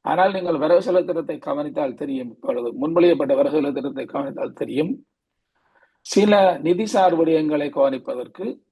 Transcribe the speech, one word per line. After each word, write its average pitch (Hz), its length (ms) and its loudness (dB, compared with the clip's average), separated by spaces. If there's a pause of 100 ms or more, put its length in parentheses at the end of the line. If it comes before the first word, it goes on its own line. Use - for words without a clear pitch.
ஆனால் 185 320 0
நீங்கள் 180 260 -4
வரவு 170 240 4
செலவு 180 220 0
திட்டத்தை 160 340 -6
கவனித்தால் 147 560 -6
தெரியும், 135 360 -8
இப்பொழுது 120 420 -6
முன்மொழியப்பட்ட 151 640 2
வரவு 139 160 2
செலவு 143 220 0
திட்டத்தை 135 320 -6
கவனித்தால் 139 480 -8
தெரியும், 135 540 -6 (960)
சில 196 580 4
நிதிசார் 180 580 2
விடயங்களை 156 540 0
கவனிப்பதற்கு 139 1000 -4